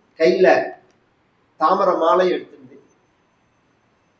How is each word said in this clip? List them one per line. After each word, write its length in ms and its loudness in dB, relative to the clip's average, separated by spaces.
கையில 280 2
தாமரை 380 0
மாலை 300 0
எடுத்துட்டு. 500 -10